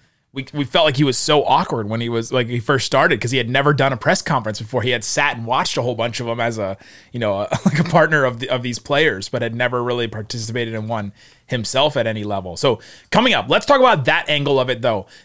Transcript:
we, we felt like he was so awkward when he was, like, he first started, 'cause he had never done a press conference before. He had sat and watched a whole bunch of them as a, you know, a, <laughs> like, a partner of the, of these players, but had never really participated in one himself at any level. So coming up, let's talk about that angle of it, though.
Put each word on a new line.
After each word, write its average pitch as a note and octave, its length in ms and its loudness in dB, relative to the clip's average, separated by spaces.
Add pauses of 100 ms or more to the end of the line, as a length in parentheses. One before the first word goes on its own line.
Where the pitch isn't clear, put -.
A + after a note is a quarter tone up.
(320)
we, C3+ 220 -10
we C#3+ 120 -2
felt E3 200 2
like C#3 120 2
he D3 80 4
was C3 120 2
so D3+ 280 2
awkward C3 420 0
when A2+ 140 -2
he A#2 80 -4
was, A#2 240 -4
like, B2 140 0
he A#2+ 120 -2
first C3 260 0
started, C#3+ 360 2
'cause A#2+ 100 -4
he C3+ 60 0
had A#2 120 0
never C#3 240 4
done C3+ 200 2
a A#2+ 40 -6
press - 240 0
conference A2+ 380 -2
before. A2+ 220 -4
He A#2+ 80 -2
had A#2+ 140 -2
sat C#3+ 340 0
and A2+ 80 -8
watched C#3 320 0
a C3+ 40 -2
whole A#2+ 140 -2
bunch A#2 240 -4
of B2 60 -6
them A#2 160 -4
as A#2 160 -2
a, G2 200 -4 (360)
you A#2+ 60 -6
know, G#2+ 160 0
a, G2+ 140 -4 (120)
<laughs> - 40 -2
like, D3 140 2
a E3 60 2
partner D#3 400 2
of A#2 140 -2
the, C3 100 -8
of B2+ 120 -2
these A#2+ 180 -6
players, C#3+ 500 0
but A#2+ 120 -4
had A#2 140 -4
never B2 280 0
really A#2+ 240 -2
participated A2+ 680 -6
in A2 140 -6
one G#2+ 260 -6 (340)
himself C3 480 0
at A#2 120 0
any A2 180 -4
level. F#2 320 -6
So B2+ 220 2 (320)
coming A3+ 220 4
up, A#2 140 0
let's E3+ 200 2
talk C#4 120 6
about A3 260 6
that D#3+ 220 2
angle C#3+ 320 2
of B2+ 100 0
it, A#2 120 -2
though. A2 240 0 (200)